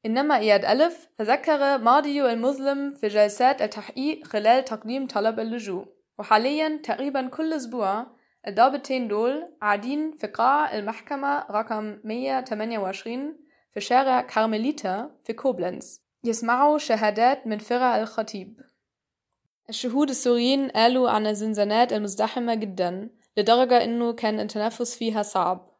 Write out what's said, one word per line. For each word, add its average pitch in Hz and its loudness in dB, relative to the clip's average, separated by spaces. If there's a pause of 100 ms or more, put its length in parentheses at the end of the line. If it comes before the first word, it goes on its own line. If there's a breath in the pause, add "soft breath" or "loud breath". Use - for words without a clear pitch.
إنما 262 2
إياد 214 4
ألف 311 2 (100)
تذكر 277 2
ماضيه 277 4
المظلم 277 -2
في - -4
جلسات 208 4
التحقيق 254 -6
خلال 226 2
تقديم 240 -6
طلب 220 -2
اللجوء. 220 -6 (340)
وحاليًا 294 2
تقريبًا 269 -4
كل 320 -4
أسبوع 233 -4 (400 soft breath)
الضابطين 262 2
دول 240 -2 (140)
قاعدين 254 -2
في 214 -8
قاع 269 0
المحكمة 277 -6
رقم 214 -6
مية 254 -4
تمانية 226 -6
وعشرين 233 -8 (360 soft breath)
في 208 -8
شارع 254 2
كارميليتا 220 -2 (120)
في 226 -8
كوبلنز، 202 -4 (220)
يسمعوا 240 2
شهادات 226 2
من 214 -2
فرع 240 0
الخطيب. 220 -8 (1080)
الشهود 254 0
السوريين 254 2
قالوا 247 4
عن 214 2
الزنزانات 214 2
المزدحمة 214 -2
جدًا، 190 -4 (280 soft breath)
لدرجة 240 6
إنه 233 -2
كان 214 -2
التنفس 214 -4
فيها 220 -2
صعب. 185 -2